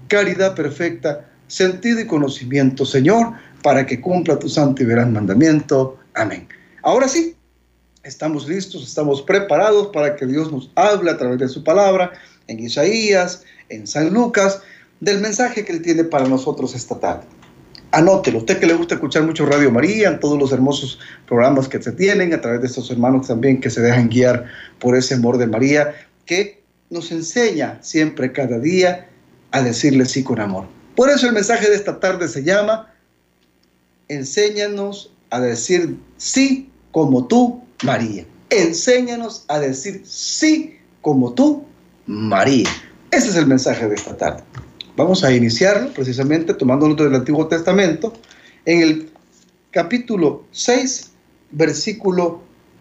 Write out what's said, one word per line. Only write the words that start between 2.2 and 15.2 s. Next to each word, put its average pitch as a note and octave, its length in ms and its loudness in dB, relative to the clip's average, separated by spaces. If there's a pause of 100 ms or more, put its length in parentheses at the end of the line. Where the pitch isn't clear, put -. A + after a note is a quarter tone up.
Señor, F#3 480 2 (280)
para B2+ 240 2
que B2+ 140 -6
cumpla E3 400 0
tu - 80 -8
santo C#3 340 0
y B2+ 40 2
veraz A#2+ 240 2
mandamiento. C3+ 880 2 (160)
Amén". G2 340 -6 (340)
Ahora B3+ 280 2
sí, E4 260 -2 (680)
estamos D3 440 -6
listos, F3+ 400 -8
estamos C#3+ 340 -2
preparados G3+ 640 2
para D3 280 -2
que C3+ 100 -8
Dios D3 240 -2
nos C3+ 260 -10
hable F#3 360 2
a C3 60 -4
través B2 220 -2
de B2+ 100 -2
su D3+ 120 -10
palabra, F3+ 520 2 (340)
en E3 140 -12
Isaías, F3+ 840 0 (240)
en G#2+ 180 -16
San D#3 280 -2
Lucas, G#3 480 0 (400)
del G3+ 180 0
mensaje G#3+ 460 -4